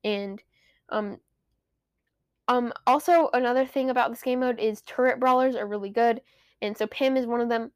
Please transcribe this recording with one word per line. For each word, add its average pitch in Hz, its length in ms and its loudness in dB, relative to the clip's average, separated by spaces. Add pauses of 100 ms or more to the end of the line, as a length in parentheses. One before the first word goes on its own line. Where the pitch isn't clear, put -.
And, 202 380 -4 (480)
um, 214 300 -6 (1300)
um, 240 260 0 (140)
also 294 440 4
another 247 340 2
thing 262 240 -2
about 247 200 0
this 233 140 -10
game 254 160 -2
mode 254 200 -2
is 214 220 -2
turret 254 380 0
brawlers 254 360 2
are 208 120 -6
really 202 240 -6
good, 233 280 2 (420)
and 208 140 -4
so 214 120 -2
Pam 262 280 0
is 254 120 0
one 233 140 0
of 240 80 -2
them. 226 260 -2